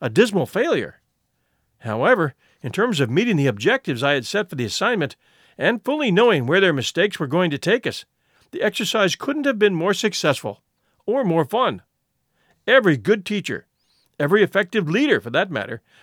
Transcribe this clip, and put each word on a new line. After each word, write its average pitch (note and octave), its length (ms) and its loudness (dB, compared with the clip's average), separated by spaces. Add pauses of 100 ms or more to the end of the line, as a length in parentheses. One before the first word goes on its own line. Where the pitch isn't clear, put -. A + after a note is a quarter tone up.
a A#2+ 100 -4
dismal F#3+ 340 2
failure. G#3 560 -4 (800)
However, C#3+ 560 0 (280)
in A#2 100 -8
terms G3+ 280 -2
of B2 80 2
meeting F#3+ 280 2
the C#3 100 2
objectives B2+ 560 -2
I C#3+ 100 2
had C3+ 140 -2
set G#3 240 -4
for D#3+ 60 -10
the A#2+ 100 -2
assignment, F#3 500 -2 (400)
and G#3 260 -2
fully C#4+ 280 -2
knowing F3+ 360 4
where E3+ 140 2
their F#3 120 4
mistakes E3 460 -2
were D#3 80 -4
going E3+ 240 0
to C#3+ 80 -4
take A3 280 -2
us, - 180 -8 (460)
the - 120 -8
exercise G#3 540 0
couldn't C#4+ 300 -4
have B3 120 0
been G3+ 160 4
more F3 200 0
successful C#3 680 -2 (440)
or B3+ 180 0
more E3 220 2
fun. G3 360 -2 (840)
Every G#3 320 4
good F#3+ 260 0
teacher, F#3+ 420 -6 (520)
every F3 240 4
effective F#3+ 460 0
leader A#3 320 2
for A#2+ 100 -8
that F3+ 200 -2
matter, A2+ 300 -6 (220)